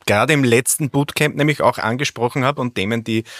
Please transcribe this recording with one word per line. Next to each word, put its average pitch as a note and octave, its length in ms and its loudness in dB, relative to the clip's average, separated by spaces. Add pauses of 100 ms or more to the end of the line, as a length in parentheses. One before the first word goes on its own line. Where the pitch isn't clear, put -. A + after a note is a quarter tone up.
gerade A#2 280 2
im C#3+ 100 2
letzten B2+ 460 2
Bootcamp D3 460 0
nämlich C#3+ 260 0
auch B2 160 2
angesprochen B2 640 -2
habe C3+ 180 0
und B2 140 -4
Themen, A2 280 -2
die, A2+ 200 -2 (160)